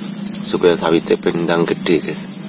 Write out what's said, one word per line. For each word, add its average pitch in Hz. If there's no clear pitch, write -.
supaya 87
sawitnya 82
bendang 85
gede, -
guys. -